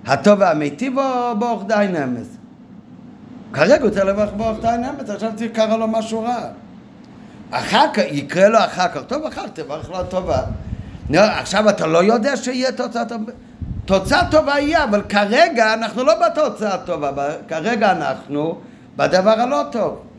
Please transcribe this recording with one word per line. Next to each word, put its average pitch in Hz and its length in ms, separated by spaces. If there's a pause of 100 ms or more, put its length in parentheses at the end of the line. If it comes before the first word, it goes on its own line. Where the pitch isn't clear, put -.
הטוב 196 340
והמיטיב 170 580
או 247 400
באורח 233 280
דיין 208 300
אמס? 123 300 (1300)
כרגע 226 300
הוא 214 80
צריך 196 140
לברך 202 280
באורח 220 280
דיין 240 240
אמס, 269 260
עכשיו 214 200 (220)
קרה 220 240
לו 220 120
משהו 220 340
רע. 240 180 (1080)
אחר 208 440
כך, 202 160
יקרה 147 380
לו 226 100
אחר 180 300
כך, 147 140
טוב, 294 220
אחר 262 180
כך 226 120
תברך 151 360
לו 196 140
טובה. 185 380 (680)
נו, 147 100
עכשיו 190 500
אתה 170 180
לא 165 180
יודע 240 320
שיהיה 254 360
תוצאה 240 320
טובה. 226 280 (520)
תוצאה 285 460
טובה 302 280
יהיה, 294 260
אבל 208 240
כרגע 220 640
אנחנו 226 300
לא 311 100 (120)
בתוצאה 233 520
טובה, 151 360
ב-, 143 220 (120)
כרגע 196 440
אנחנו 147 680 (380)
בדבר 190 440
הלא 277 300
טוב. 170 300 (180)